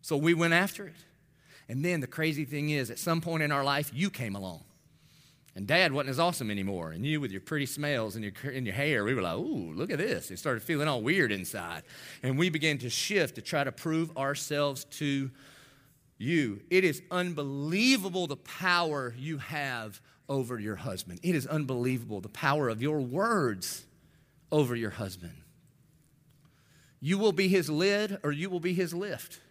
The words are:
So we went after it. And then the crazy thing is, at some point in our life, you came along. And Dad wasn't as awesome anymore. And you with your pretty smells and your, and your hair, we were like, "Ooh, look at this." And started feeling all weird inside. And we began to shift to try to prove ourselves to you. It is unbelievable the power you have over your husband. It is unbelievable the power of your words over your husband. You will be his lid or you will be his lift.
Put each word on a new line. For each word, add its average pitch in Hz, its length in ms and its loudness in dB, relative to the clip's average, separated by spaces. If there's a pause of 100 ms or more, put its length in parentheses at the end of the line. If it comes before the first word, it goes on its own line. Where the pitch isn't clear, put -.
So 151 160 0
we 156 160 6
went 165 220 6
after 190 320 2
it. - 100 -18 (720)
And 135 160 -4
then 175 160 2
the 127 60 -4
crazy 151 400 -2
thing 147 240 -2
is, 135 200 0
at - 80 -10
some 165 220 0
point 165 220 -2
in 147 100 2
our 143 100 2
life, 143 300 2
you 165 160 0
came 107 280 -4
along. 95 280 -8 (920)
And 98 120 -8
Dad 160 260 4
wasn't 135 160 0
as 131 100 -2
awesome 165 320 2
anymore. 95 420 -2
And 90 120 -4
you 151 160 0
with 127 100 -4
your 95 120 -8
pretty 143 240 -2
smells 127 500 -2
and 110 80 -4
your, 101 80 -4 (220)
and 131 100 -4
your 98 100 -2
hair, 135 300 2
we 117 80 2
were 123 80 2
like, 87 160 0
"Ooh, 120 380 -4
look 131 160 -4
at 147 80 -2
this." 175 320 -2
And 92 80 -10
started 123 240 -2
feeling 151 260 0
all 127 140 0
weird 147 280 2
inside. 87 520 -4 (400)
And 131 160 0
we 180 100 4
began 156 300 0
to 120 100 -6
shift 170 460 0
to 110 80 -10
try 147 200 0
to 135 80 0
prove 165 460 -2
ourselves 139 760 -2
to 139 380 -2 (840)
you. 123 540 0
It 190 140 6
is 147 260 2
unbelievable 180 1160 2
the 143 80 -6
power 160 840 0
you 151 180 -4
have 131 640 -6 (260)
over 127 320 -2
your 104 180 -4
husband. 90 460 -8
It 175 120 2
is 127 120 0
unbelievable 123 760 -2
the 107 80 -12
power 143 400 2
of 110 100 -2
your 147 220 0
words 135 840 0 (680)
over 139 240 4
your 113 140 -2
husband. 92 480 -8 (1600)
You 170 200 0
will 208 140 4
be 190 160 4
his 180 200 6
lid 196 540 2
or 147 100 2
you 160 160 -2
will 180 100 -2
be 175 140 0
his 170 220 0
lift. 180 440 -6 (120)